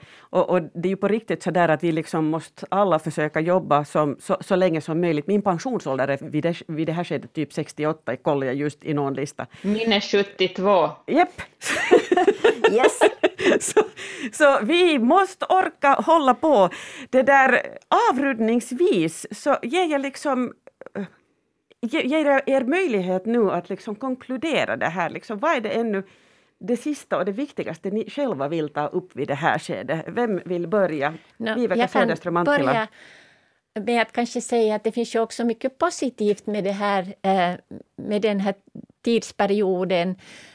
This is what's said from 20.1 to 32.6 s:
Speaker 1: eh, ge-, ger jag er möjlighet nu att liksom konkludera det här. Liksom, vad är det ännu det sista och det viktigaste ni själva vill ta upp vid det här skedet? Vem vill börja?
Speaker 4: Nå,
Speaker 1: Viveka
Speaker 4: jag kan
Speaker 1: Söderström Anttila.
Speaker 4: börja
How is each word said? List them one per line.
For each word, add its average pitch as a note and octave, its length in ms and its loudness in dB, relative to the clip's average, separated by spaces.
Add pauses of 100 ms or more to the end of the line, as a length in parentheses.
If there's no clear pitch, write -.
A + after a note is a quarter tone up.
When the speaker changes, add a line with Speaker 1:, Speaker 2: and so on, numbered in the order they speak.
Speaker 1:
eh, G3+ 80 -6 (800)
ge-, B3 260 -2
ger D4+ 180 2
jag C4+ 240 2
er C4+ 140 2
möjlighet G#3+ 600 0
nu A3+ 260 2
att F3 180 -4
liksom G3+ 260 -8
konkludera B3+ 800 -4
det - 80 -4
här. E3 240 -2
Liksom, G3 300 -10
vad D4 120 0
är C#4+ 100 -2
det G#3+ 80 -6
ännu G#3+ 340 -2 (560)
det A#3 180 -2
sista C#4 400 -6
och E3+ 80 0
det G3+ 60 -4
viktigaste G3 580 -8
ni G#3+ 200 -4
själva F#3+ 380 -4
vill D3+ 220 -4
ta D3 180 -4
upp F3+ 280 -6
vid C#3 120 -6
det C#3 80 -2
här C#3 240 0
skedet? D3+ 480 -6
Vem G#3 380 -2
vill F3 220 -4
börja? D#3+ 460 0 (240)
Speaker 4:
Nå, A3+ 180 -4
Speaker 1:
Viveka A#3 240 0
Speaker 4:
jag B3 120 0
kan C4 100 2
Speaker 1:
Söderström E3+ 360 -2
Anttila. C#4 200 2
Speaker 4:
börja B3+ 300 0 (960)